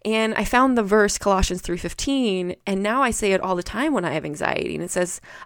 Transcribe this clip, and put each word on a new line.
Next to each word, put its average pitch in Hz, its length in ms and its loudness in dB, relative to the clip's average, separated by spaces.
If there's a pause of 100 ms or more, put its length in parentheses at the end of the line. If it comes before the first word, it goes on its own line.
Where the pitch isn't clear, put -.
And 220 300 0
I 208 100 0
found 254 320 4
the 233 60 4
verse, 208 340 4
Colossians 190 460 0
three 175 160 -4
fifteen, 185 800 -2 (100)
and 196 160 -2
now 226 200 2
I 247 80 2
say 214 220 0
it 185 80 2
all 185 160 0
the 175 60 -2
time 277 320 -2
when 185 100 0
I 151 80 -2
have 156 140 -4
anxiety. - 480 -2
And 160 100 -6
it 185 60 -10
says, 180 320 -4 (240)